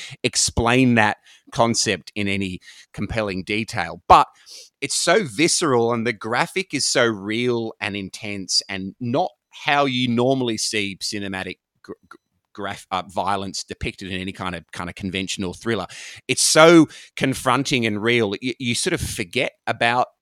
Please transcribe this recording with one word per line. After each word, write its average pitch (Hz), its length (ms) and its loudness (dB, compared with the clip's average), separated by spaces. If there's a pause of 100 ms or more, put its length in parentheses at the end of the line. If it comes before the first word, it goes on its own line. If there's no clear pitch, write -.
(220)
explain 120 720 2
that 107 200 4 (340)
concept 113 640 0
in 104 140 -4
any 98 320 -4 (320)
compelling 104 500 -4
detail, 95 640 -6
but 160 220 8 (540)
it's 139 120 -4
so 190 300 2
visceral 123 680 2
and 113 120 -2
the 120 60 0
graphic 123 640 -4
is 135 100 -2
so 127 220 2
real 113 760 -2
and 101 160 -6
intense 101 720 -6
and 98 320 -8
not 127 300 -2 (180)
how 143 380 0
you 127 220 0
normally 120 500 0
see 101 420 -4
cinematic 95 560 -8 (260)
gr-, - 100 -16 (140)
gr-, - 100 -20 (380)
graph-, 101 360 -10
uh, 92 180 -2
violence 98 560 -4
depicted 98 480 -10
in 92 80 -4
any 92 100 -6
kind 92 240 -8
of, 82 180 -12
kind 87 180 -8
of - 40 -12
conventional 92 600 -6
thriller. 104 320 -4 (420)
It's 131 140 -2
so 160 440 8 (300)
confronting 131 720 0
and 104 160 -2
real. 113 400 2
You, 127 160 -4
you 120 160 -2
sort - 180 -2
of 160 80 -2
forget 117 520 -4 (140)
about 117 420 0 (140)